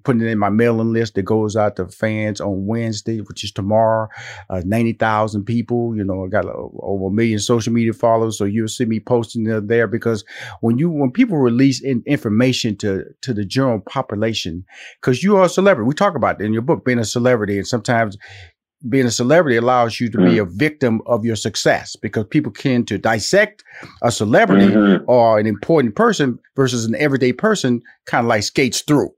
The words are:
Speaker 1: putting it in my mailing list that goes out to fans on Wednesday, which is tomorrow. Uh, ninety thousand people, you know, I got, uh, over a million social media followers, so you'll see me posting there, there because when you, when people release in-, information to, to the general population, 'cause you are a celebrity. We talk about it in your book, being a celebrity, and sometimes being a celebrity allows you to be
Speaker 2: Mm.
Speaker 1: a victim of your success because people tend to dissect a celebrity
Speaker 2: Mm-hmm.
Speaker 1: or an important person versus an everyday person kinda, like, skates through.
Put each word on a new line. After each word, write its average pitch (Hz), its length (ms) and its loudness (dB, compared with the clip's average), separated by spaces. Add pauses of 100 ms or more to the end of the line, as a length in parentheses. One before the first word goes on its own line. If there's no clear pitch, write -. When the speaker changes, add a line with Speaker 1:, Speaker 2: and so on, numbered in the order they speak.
Speaker 1:
putting 117 180 0
it 113 60 -2
in 110 100 -2
my 101 120 2
mailing 113 440 2
list 113 220 -2
that 98 80 0
goes 107 320 0
out 104 200 0
to 90 120 -6
fans 107 520 -4
on 98 260 -4
Wednesday, 113 540 -4
which - 240 -12
is 101 80 -12
tomorrow. 110 560 0 (400)
Uh, 92 160 -6
ninety 113 300 0
thousand 107 500 0
people, 117 520 -2
you 104 80 -4
know, 95 200 -4
I 95 40 -8
got, 95 180 0
uh, - 60 -8 (280)
over 95 280 -4
a - 20 -2
million 110 280 0
social 117 340 0
media 113 200 2
followers, 113 460 0
so 104 60 -2
you'll 110 240 -2
see 120 180 -4
me 113 140 -2
posting 117 440 -2
there, 110 160 -2
there 113 280 2
because 113 360 -4 (380)
when 117 160 2
you, 165 100 2
when 143 220 0
people 220 260 0
release 127 460 2
in-, 123 240 -2
information 123 720 0
to, 95 260 -4 (180)
to 127 120 -6
the 104 100 -4
general 123 360 -2
population, 107 840 -6 (380)
'cause 131 200 0
you 202 140 4
are 185 80 6
a 170 60 4
celebrity. 185 380 2
We 156 100 0
talk 196 160 0
about 104 260 0
it 95 40 -2
in 107 80 0
your 113 100 0
book, 160 220 -2
being 123 160 0
a 110 40 -2
celebrity, 110 540 0
and 92 80 -4
sometimes 113 500 -2 (720)
being 127 180 2
a 117 40 0
celebrity 131 460 2
allows 120 420 2
you 120 100 -2
to 110 100 -4
be 117 180 4
Speaker 2:
Mm. 107 60 2
Speaker 1:
a - 20 -4
victim 113 640 0
of 113 180 0
your 113 100 -2
success - 640 -2
because 107 300 -4
people 143 220 0
tend 123 340 -2
to 101 120 -4
dissect 143 640 0 (380)
a 120 100 2
celebrity 196 560 4
Speaker 2:
Mm-hmm. 101 400 4
Speaker 1:
or 117 320 6
an 107 80 0
important 117 480 0
person 175 420 2 (160)
versus 123 300 0
an 113 100 -2
everyday 131 380 2
person 131 480 0 (260)
kinda, 123 220 0
like, 110 160 2
skates - 380 -2
through. 135 360 2